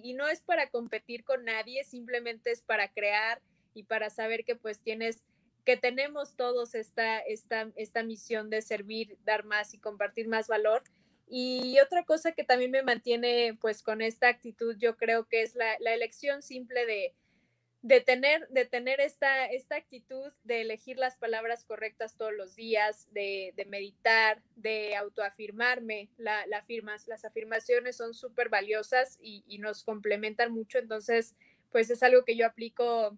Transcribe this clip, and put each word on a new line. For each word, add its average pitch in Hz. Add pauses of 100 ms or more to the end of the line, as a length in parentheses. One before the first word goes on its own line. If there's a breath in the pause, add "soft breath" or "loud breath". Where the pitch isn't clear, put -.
y 247
no 285
es 320
para 330
competir 240
con 254
nadie, 226
simplemente 240
es 233
para 214
crear 214 (320)
y 214
para 214
saber 226
que, 240
pues, 214
tienes, 226 (440)
que 254
tenemos 269
todos 247
esta, 220
esta, 220
esta 220
misión 220
de 214
servir, 214
dar 214
más 208
y 214
compartir 208
más 220
valor. 214 (440)
Y 254
otra 349
cosa 320
que 294
también 254
me 269
mantiene, 240
pues, 214
con 220
esta 226
actitud, 233
yo 226
creo 226
que 226
es 220
la, 226
la 226
elección 277
simple 247
de, 202 (680)
de 247
tener, 269
de 254
tener 254
esta, 269
esta 254
actitud 269 (140)
de 233
elegir 226
las 254
palabras 226
correctas 214
todos 220
los 190
días, 214
de, 196
de 196
meditar, 214 (140)
de 214
autoafirmarme. 208 (100)
La, 214
la 208
afirmas-, 214
las 226
afirmaciones 226
son 233
súper 240
valiosas 214
y, 208
y 202
nos 214
complementan 214
mucho, 226
entonces, 226 (360)
pues, 226
es 240
algo 254
que 226
yo 226
aplico 226